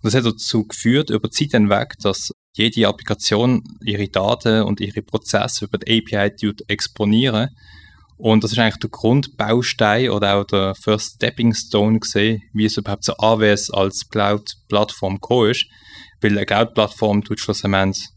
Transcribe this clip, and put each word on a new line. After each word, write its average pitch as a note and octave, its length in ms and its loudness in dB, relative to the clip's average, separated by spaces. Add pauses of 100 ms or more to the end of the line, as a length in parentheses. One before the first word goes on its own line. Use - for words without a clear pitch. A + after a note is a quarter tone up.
Und - 20 -10
das A2 100 2
hat B2+ 120 2
dazu A2 400 -2
geführt, C3+ 420 0
über A2 200 -2
die D3 200 -2
Zeit - 40 -4
hinweg, G#2 500 2
dass - 280 -4 (240)
jede A2 320 2
Applikation A2 760 0 (200)
ihre G2+ 260 -4
Daten A2 540 2
und G2+ 180 -2
ihre G2 220 -6
Prozesse - 640 -4
über G2+ 140 -6
die - 120 -8
A A2+ 140 4
P G#2 220 0
I G#2 100 0
tut G#2 320 -4
exponieren. A2 800 0 (680)
Und A2 260 4
das G#2 80 -4
ist A2 60 -2
eigentlich A2+ 220 2
der - 100 -6
Grundbaustein A2+ 1200 0
oder G2+ 260 2
auch G2+ 80 0
der F#2+ 300 0
First - 400 -2
Stepping A#2 400 0
Stone G#2+ 460 0
gesehen, G#2+ 420 -2 (100)
wie G#2+ 140 2
es G#2 100 0
überhaupt G2+ 280 -6
zu - 140 -4
A A2 200 4
W G#2+ 100 4
S G#2 220 0
als G2 400 -2
Cloud-Plattform G#2 1040 -2
gekommen A#2 380 2
ist, - 120 -2 (560)
weil G#2+ 120 2
eine G2+ 120 -2
Cloud-Plattform G#2 800 0
tut - 160 -6
schlussendlich G2 680 -2 (100)